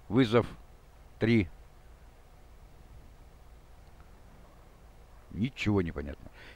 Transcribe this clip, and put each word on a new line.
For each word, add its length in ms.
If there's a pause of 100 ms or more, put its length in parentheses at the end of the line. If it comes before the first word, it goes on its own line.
вызов. 360 (720)
Три. 300 (3750)
Ничего 520
не 120
понятно. 360 (260)